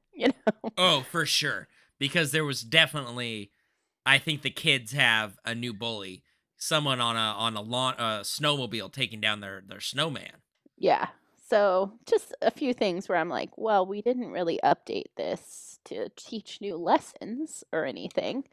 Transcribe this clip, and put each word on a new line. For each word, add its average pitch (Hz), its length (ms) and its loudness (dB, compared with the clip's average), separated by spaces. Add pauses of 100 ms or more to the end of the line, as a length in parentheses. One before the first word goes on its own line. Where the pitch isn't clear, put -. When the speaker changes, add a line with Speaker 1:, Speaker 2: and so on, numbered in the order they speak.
Speaker 1:
<laughs> - 80 -20
you - 160 2
know? - 480 -2
Speaker 2:
Oh, 180 240 4 (100)
for 165 160 0
sure. 131 420 0 (300)
Because 143 340 2
there 156 120 4
was 139 180 -2
definitely, 120 880 0 (540)
I 135 140 8
think 147 240 -2
the 131 80 -2
kids 131 420 0
have 113 520 2
a 117 100 -4
new 120 180 -6
bully. 101 500 -8 (340)
Someone 143 440 0
on 117 160 2
a, - 20 0 (200)
on 113 180 -2
a 104 60 -6
lawn, 123 360 0
a 110 240 -2
snowmobile 120 680 -2
taking 110 280 -4
down 107 200 0
their, 98 260 -10
their 98 140 -14
snowman. 131 520 -4 (440)
Speaker 1:
Yeah. - 300 2 (420)
So 196 440 4 (140)
just - 360 2
a 226 80 4
few 254 240 0
things 196 340 -2
where 180 100 4
I'm 165 100 2
like, 127 280 -4
"Well, 208 300 4
we 202 160 -6
didn't 247 300 0
really 170 320 0
update - 520 2
this - 680 -8
to - 320 -8
teach - 460 -12
new 202 140 -6
lessons 233 840 -2 (100)
or 160 120 0
anything." 127 680 -4